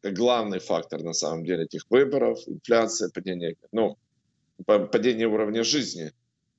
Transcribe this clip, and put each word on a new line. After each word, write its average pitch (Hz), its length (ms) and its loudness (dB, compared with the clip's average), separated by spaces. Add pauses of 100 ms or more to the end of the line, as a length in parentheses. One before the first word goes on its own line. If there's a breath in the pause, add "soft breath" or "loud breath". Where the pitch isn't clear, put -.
Как 101 120 -6
главный 110 460 2
фактор, 80 440 -4
на 82 100 -6
самом 82 320 -4
деле, 82 180 -2
этих - 260 -8
выборов, 131 580 2
инфляция, - 640 0
падение, 87 460 -6 (160)
ну, 107 240 0 (720)
па-, 104 220 4
падение 113 400 2
уровня 110 360 0
жизни 95 480 -4 (480)